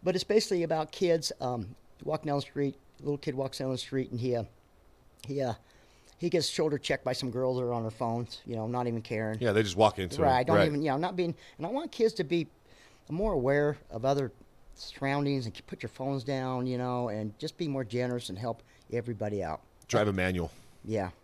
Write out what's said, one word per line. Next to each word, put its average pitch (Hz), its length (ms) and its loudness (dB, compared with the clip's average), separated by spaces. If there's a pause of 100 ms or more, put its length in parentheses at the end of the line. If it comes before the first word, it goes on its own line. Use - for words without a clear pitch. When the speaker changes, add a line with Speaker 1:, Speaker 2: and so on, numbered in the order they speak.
Speaker 1:
But 180 120 2
it's 180 100 0
basically 208 380 4
about 160 300 0
kids, 165 380 2 (120)
um, 123 320 -4 (300)
walking 151 240 -2
down 143 100 2
the 139 40 -2
street, 139 340 -2 (240)
little 143 180 -4
kid 143 160 -4
walks 135 240 -4
down 131 120 -2
the 131 60 -2
street, 131 360 -4
and 120 80 -4
he, 123 140 0
uh, 113 100 0 (800)
he, 139 160 -4
uh, 120 120 0 (640)
he 170 140 -2
gets 165 180 2
shoulder 156 300 0
checked - 260 -2
by 127 80 2
some 123 180 -2
girls 127 280 0
that 127 60 0
are 120 80 0
on 117 100 0
their 110 80 -2
phones, 117 560 -4
you 117 100 -6
know, 110 100 -2
not 123 200 -2
even 117 160 -2
caring. 110 380 -2
Speaker 2:
Yeah, 117 120 4
they 110 100 6
just 95 140 0
walk 104 220 6
into 92 240 -2
it. - 20 4
Speaker 1:
Right, 127 220 4
don't - 100 4
Speaker 2:
Right. - 120 8
Speaker 1:
even, 147 120 0
you 151 100 0
know, 131 60 0
not 180 200 -2
being, 170 180 0 (240)
and 151 80 -4
I 185 40 -4
want 285 220 -4
kids 220 220 2
to 180 100 -2
be 160 220 0 (640)
more 196 220 0
aware 143 440 2 (140)
of 113 160 -8
other 139 240 2 (440)
surroundings 139 720 -2
and - 200 -10
put - 160 -12
your 117 80 -6
phones 135 340 -4
down, 131 420 -2
you 127 120 -2
know, 123 300 -2
and 107 300 -4
just - 200 -8
be 165 100 -2
more 135 160 -2
generous 123 440 -2
and - 100 -8
help 113 240 -6 (300)
everybody 107 500 -2
out. 78 180 -4 (280)
Speaker 2:
Drive 107 200 4
a 101 40 2
manual. 90 380 2 (340)
Speaker 1:
Yeah. 101 260 -2 (140)